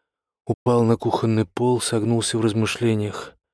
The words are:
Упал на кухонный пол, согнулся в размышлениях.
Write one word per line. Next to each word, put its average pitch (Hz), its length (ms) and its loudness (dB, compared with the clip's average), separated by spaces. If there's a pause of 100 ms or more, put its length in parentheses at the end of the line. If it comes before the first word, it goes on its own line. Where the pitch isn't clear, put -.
(460)
Упал 120 380 2
на 113 120 2
кухонный 110 480 0
пол, 123 380 -2
согнулся 117 560 0
в - 20 -2
размышлениях. 110 960 -2 (180)